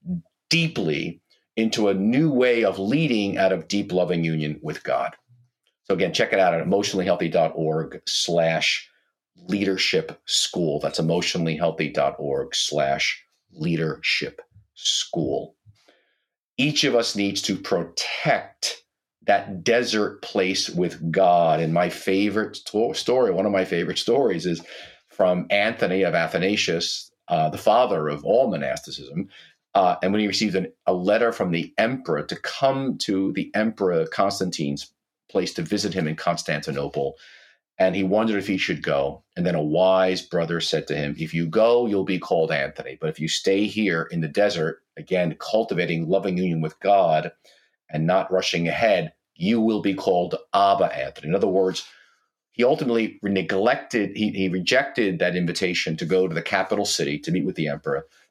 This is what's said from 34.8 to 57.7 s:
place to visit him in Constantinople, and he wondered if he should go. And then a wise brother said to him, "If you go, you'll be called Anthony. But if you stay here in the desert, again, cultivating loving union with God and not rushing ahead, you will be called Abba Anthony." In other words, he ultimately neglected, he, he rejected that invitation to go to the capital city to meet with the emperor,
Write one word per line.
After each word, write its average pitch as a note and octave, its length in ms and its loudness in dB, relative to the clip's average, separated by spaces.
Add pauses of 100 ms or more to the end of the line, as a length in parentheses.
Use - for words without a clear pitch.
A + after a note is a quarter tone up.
place F2+ 220 -2
to F2 100 -4
visit G2 300 -2
him F2 140 -2
in D#2 80 -4
Constantinople, C#2+ 1040 -4 (600)
and F#2+ 160 2
he G2 80 0
wondered G#2+ 340 2
if F#2 80 -4
he G2 120 0
should E2+ 260 -2
go. C#2+ 400 -2 (120)
And F2+ 120 -2
then F2+ 80 0
a D#2 80 0
wise F#2 580 4
brother E2 400 -2
said D2+ 260 -2
to D2 80 -2
him, D2 220 -4
"If D#2+ 160 -6
you E2 140 0
go, A#2 400 4
you'll G2+ 160 0
be F#2+ 160 -2
called E2 320 0
Anthony. C#2 500 -6
But D#2+ 80 -2
if D#2 100 -8
you D2+ 80 -4
stay G2 380 2
here F2+ 460 0
in E2+ 100 -2
the D#2+ 60 -2
desert, E2+ 560 0 (120)
again, E2+ 440 -2
cultivating E2+ 680 -2
loving F#2 300 0
union F2 240 0
with D#2 180 -6
God F2 520 4 (580)
and D#2+ 160 -2
not F#2 260 2
rushing F#2 360 0
ahead, E2+ 460 0 (220)
you G#2 240 0
will A2 220 2
be G2 140 0
called F2 400 0 (180)
Abba G2 420 4
Anthony." C2+ 340 -8
In F2 60 2
other G2+ 120 2
words, F#2 360 0 (680)
he A#2 120 0
ultimately A#2+ 600 0
neglected, G2+ 920 0
he, G#2+ 140 0
he F#2+ 200 -2
rejected G2 680 0
that F2+ 180 0
invitation F2 640 -2
to E2+ 80 -6
go F#2 220 2
to E2 80 -4
the E2 80 -4
capital G2 420 -2
city D2 320 -2
to E2 140 -6
meet - 140 0
with - 100 -4
the D2+ 140 -2
emperor, C#2 360 -4 (260)